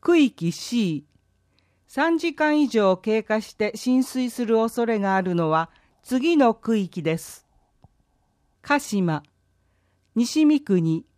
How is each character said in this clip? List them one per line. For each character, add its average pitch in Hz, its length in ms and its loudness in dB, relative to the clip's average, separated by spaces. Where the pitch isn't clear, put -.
区 339 160 4
域 180 340 0
C、 175 540 -4
三 330 320 0
時 320 160 -4
間 302 260 0
以 285 80 2
上 202 300 2
経 220 240 -2
過 214 180 -2
し - 140 -14
て 214 200 -4
浸 254 300 0
水 254 240 -4
す 240 160 -6
る 220 120 2
恐 226 280 0
れ 226 140 -2
が 196 180 0
あ 190 60 0
る 180 120 -2
の 170 140 0
は 160 220 -2
次 277 340 0
の 247 160 4
区 226 240 -2
域 185 260 -4
で 160 140 -2
す。 - 300 -16
鹿 285 180 -2
島、 175 440 -2
西 240 300 0
三 294 160 4
国 165 460 0